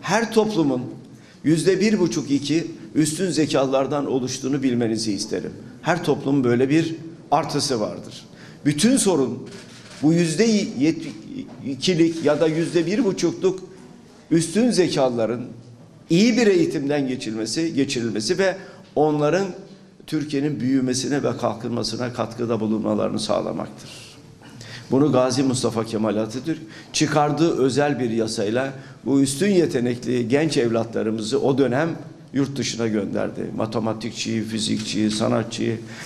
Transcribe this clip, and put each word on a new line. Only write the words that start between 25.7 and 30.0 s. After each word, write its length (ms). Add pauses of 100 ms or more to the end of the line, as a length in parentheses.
Kemal 320
Atatürk 440 (320)
çıkardığı 640
özel 420
bir 100
yasayla 640 (320)
bu 160
üstün 300
yetenekli 760